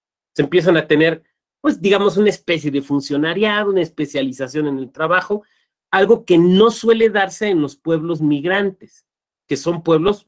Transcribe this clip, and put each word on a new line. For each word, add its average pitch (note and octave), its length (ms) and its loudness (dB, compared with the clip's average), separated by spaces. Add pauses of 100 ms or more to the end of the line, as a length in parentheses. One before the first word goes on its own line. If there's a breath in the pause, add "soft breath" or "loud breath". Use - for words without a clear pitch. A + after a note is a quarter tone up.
(340)
Se D3 100 0
empiezan E3+ 340 2
a D3+ 100 -2
tener, D3+ 360 2 (380)
pues, B3 200 -2
digamos, G3 360 0
una G#3 120 4
especie D3+ 420 -4
de C#3 100 -4
funcionariado, E3+ 920 -2
una F#3+ 100 0
especialización C#3 880 -6
en C3+ 120 -6
el B2+ 120 -12
trabajo, F3+ 520 -2 (480 soft breath)
algo G3+ 340 2
que F3 120 4
no F#3 340 6
suele A3+ 380 2
darse G3+ 380 -2
en F3 140 0
los C#3 140 -6
pueblos E3 460 -4
migrantes, F3+ 840 -4 (420)
que C#3 80 -4
son E3 280 -4
pueblos, E3+ 440 0